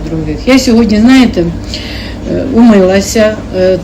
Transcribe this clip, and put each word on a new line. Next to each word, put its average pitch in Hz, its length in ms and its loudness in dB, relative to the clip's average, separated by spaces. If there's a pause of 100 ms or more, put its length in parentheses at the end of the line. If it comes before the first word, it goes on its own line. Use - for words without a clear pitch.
(100)
других. 156 260 -6 (100)
Я 262 120 4
сьогодні, 220 420 2
знаєте, 240 440 4 (880)
е, 175 200 -4
умилася, 214 840 2 (200)
е, 185 280 2